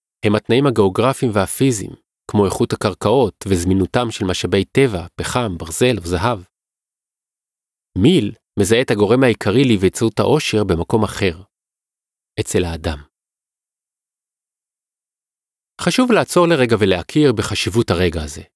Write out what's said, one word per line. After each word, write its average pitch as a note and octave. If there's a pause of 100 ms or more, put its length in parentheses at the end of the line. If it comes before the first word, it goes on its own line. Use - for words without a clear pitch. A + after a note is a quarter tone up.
(260)
הם G#2
התנאים A#2+
הגיאוגרפיים A2+
והפיזיים, G#2 (400)
כמו G2+
איכות -
הקרקעות A2
וזמינותם F#2+
של -
משאבי F2+
טבע, A2+ (100)
פחם, A2+
ברזל G#2+
וזהב. F2+ (1600)
מיל A2+ (260)
מזהה G#2
את C3+
הגורם G#2+
העיקרי A#2
להיווצרות A2
העושר G#2+
במקום F#2+
אחר, F#2 (1000)
אצל F#2+
האדם. E2 (2750)
חשוב B3
לעצור F3
לרגע B2+
ולהכיר G#2
בחשיבות G#2+
הרגע F2
הזה. D2 (140)